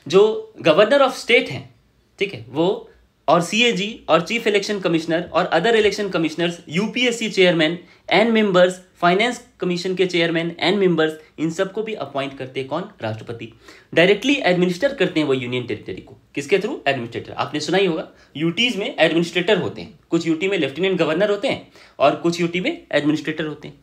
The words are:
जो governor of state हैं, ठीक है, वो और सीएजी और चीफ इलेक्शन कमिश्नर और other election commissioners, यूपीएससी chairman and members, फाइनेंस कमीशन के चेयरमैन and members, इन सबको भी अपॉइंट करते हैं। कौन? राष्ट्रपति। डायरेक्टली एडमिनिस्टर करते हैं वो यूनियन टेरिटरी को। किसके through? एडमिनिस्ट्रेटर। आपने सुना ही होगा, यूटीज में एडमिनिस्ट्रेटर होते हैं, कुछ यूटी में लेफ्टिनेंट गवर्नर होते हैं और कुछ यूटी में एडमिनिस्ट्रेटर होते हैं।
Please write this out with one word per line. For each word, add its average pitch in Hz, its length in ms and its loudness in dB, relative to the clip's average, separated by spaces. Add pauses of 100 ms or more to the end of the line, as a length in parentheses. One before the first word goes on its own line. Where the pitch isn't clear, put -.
जो 208 540 4
governor 214 380 4
of 262 140 4
state 254 360 0
हैं, - 260 -12 (440)
ठीक 196 140 -4
है, 110 160 -16
वो 170 380 -2 (400)
और 165 140 4
सीएजी 214 680 -2
और 165 120 4
चीफ 226 260 -4
इलेक्शन 202 320 0
कमिश्नर 170 540 -2
और 180 200 0
other 185 220 2
election 208 340 0
commissioners, 170 440 -2 (160)
यूपीएससी 226 600 -2
chairman 170 440 4 (380)
and 220 200 4
members, 185 380 4 (240)
फाइनेंस 208 520 0 (120)
कमीशन 180 360 -2
के 180 100 2
चेयरमैन 170 580 0
and 196 200 2
members, 160 280 4 (280)
इन 156 100 -2
सबको 190 340 -4
भी 220 100 -8
अपॉइंट 139 440 -8
करते 131 220 -10
हैं। 131 100 -8
कौन? 180 200 -6 (120)
राष्ट्रपति। 113 520 -10 (400)
डायरेक्टली 202 400 4
एडमिनिस्टर 180 600 2
करते 175 260 0
हैं 151 80 0
वो 135 60 0
यूनियन 123 320 -4
टेरिटरी 104 360 -8
को। - 160 -20 (180)
किसके 139 240 0
through? 233 180 -4 (100)
एडमिनिस्ट्रेटर। 117 440 -4
आपने - 280 -6
सुना 160 180 -2
ही 202 80 2
होगा, 170 220 -2 (300)
यूटीज 180 400 -2
में 220 220 -6
एडमिनिस्ट्रेटर 170 580 2
होते 104 240 -6
हैं, - 180 -18 (100)
कुछ 165 180 -2
यूटी 165 200 0
में 196 100 0
लेफ्टिनेंट 165 420 -2
गवर्नर 165 300 2
होते 202 180 -2
हैं - 240 -6 (280)
और 143 160 4
कुछ 170 260 -2
यूटी 175 200 -2
में 311 300 -6
एडमिनिस्ट्रेटर 151 540 -2
होते 147 220 -12
हैं। - 160 -20